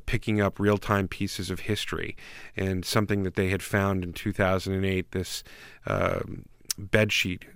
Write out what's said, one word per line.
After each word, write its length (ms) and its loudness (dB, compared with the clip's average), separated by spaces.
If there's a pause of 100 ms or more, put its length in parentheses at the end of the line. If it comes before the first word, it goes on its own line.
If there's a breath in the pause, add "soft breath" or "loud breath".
picking 340 0
up 220 2
real-time 480 4
pieces 420 -4
of 100 -4
history. 540 -4 (400 loud breath)
And 300 -2
something 380 2
that 140 -2
they 120 2
had 140 0
found 420 2
in 80 -6
two 220 -2
thousand 400 2
and 100 0
eight, 280 0
this, 300 -4 (440 loud breath)
um, 580 -2 (340)
bedsheet 640 0 (120)